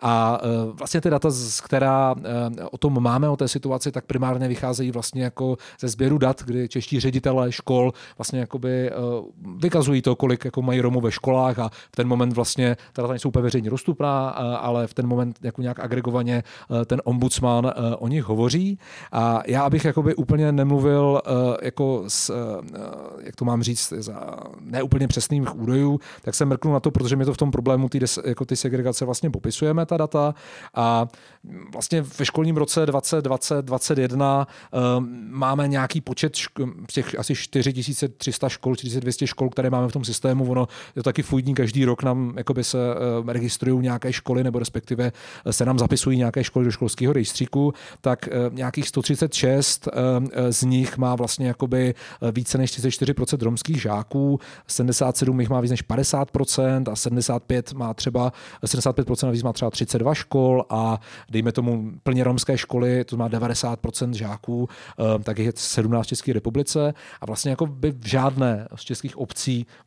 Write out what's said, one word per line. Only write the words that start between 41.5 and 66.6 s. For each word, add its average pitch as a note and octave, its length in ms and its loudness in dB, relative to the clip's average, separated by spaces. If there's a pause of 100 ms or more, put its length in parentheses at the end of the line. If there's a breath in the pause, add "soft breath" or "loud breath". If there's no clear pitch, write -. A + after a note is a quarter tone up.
každý B2+ 300 2
rok B2 180 2
nám B2+ 340 0
jakoby B2+ 260 -2
se, - 140 -2 (500)
eh, A#2 60 -4
registrují B2 500 0
nějaké B2 300 -2
školy, B2+ 300 0
nebo B2 160 0
respektive, A#2 520 -2 (340 loud breath)
eh, A#2+ 80 0
se B2 120 2
nám B2+ 140 4
zapisují B2+ 380 2
nějaké B2 260 2
školy B2+ 220 0
do A#2+ 60 2
školského B2 420 0
rejstříku, C#3 600 0 (280 loud breath)
tak, - 260 0
eh, - 40 -6 (200)
nějakých B2+ 360 -4
sto - 140 -2
třicet D3 320 0
šest, C3 540 2
eh, - 40 -4 (400)
eh, B2 220 0
z A#2 100 2
nich B2+ 340 2
má B2 180 2
vlastně A#2+ 320 -2
jakoby, B2+ 460 2 (280 loud breath)
eh, A#2 100 0
více B2 260 -2
než C3 140 2
třicet B2+ 200 -2
čtyři C#3 220 0
procent C3 280 -2
romských A#2+ 400 0
žáků, C#3 580 0 (280 loud breath)
sedmdesát B2+ 500 0
sedm B2+ 220 2
jich A#2 100 0
má B2+ 120 2
víc A#2+ 100 0
než A#2+ 100 0
padesát C3+ 500 0
procent C3 580 0
a G#2+ 60 -6
sedmdesát A#2+ 480 0
pět B2 300 -2
má A#2+ 200 -4
třeba, B2 400 0 (320 loud breath)
sedmdesát B2 280 2
pět B2+ 120 2
procent B2+ 220 0
navíc A#2 160 0
má A#2+ 100 0
třeba A2+ 180 0
třicet - 280 -2
dva C3 140 4
škol B2+ 560 2
a A2+ 300 0 (320 loud breath)
dejme A2+ 200 2
tomu A#2 400 -2 (120)
plně B2+ 200 2
romské B2 340 2
školy, B2 480 0
to A#2 120 -6
má A#2 100 0
devadesát A#2 520 -2
procent B2 340 -4
žáků, A2+ 560 -4
eh, A2 540 -2
tak G#2+ 140 -4
jich A2 80 0
je G2 100 0
sedmnáct A2+ 500 0
v - 40 -10
České B2+ 240 -2
republice C#3 600 0 (280 loud breath)